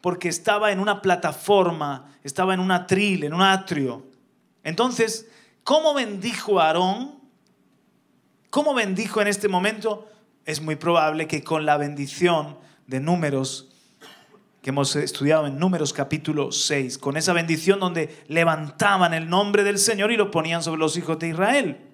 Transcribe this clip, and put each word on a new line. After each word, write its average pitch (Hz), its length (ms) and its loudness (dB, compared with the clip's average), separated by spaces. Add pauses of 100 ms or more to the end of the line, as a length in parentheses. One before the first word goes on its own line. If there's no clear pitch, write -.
Porque 175 280 -4
estaba 208 440 0
en 190 80 -2
una 202 220 -2
plataforma, 170 1080 0 (120)
estaba 185 280 -2
en 185 60 0
un 185 140 2
atril, 185 500 0
en 147 100 -4
un 175 100 2
atrio. 165 640 0 (600)
Entonces, 220 640 -2 (340)
¿cómo 302 320 4
bendijo 208 640 -2
a 160 80 6
Aarón? 190 540 0 (1300)
¿Cómo 294 240 2
bendijo 208 480 -2
en 202 60 2
este 202 180 -2
momento? 208 640 -2 (340)
Es 156 160 -8
muy 156 140 -4
probable 156 540 0
que 151 160 -4
con 156 200 -2
la 147 120 4
bendición 147 840 -2 (300)
de 131 100 -4
Números, 143 680 -2 (920)
que 131 100 -8
hemos 139 240 0
estudiado 147 540 0
en 139 100 -8
Números 165 340 0
capítulo 147 600 -4
seis, 135 440 -2
con 143 200 -4
esa 160 160 0
bendición 165 480 2
donde 170 480 -4
levantaban 165 840 2
el 160 160 -4
nombre 202 360 2
del 202 140 0
Señor 208 340 2
y 233 40 2
lo 208 140 2
ponían 165 320 -2
sobre 160 160 -4
los 156 180 0
hijos 160 220 -4
de 165 120 -6
Israel. 190 480 0 (160)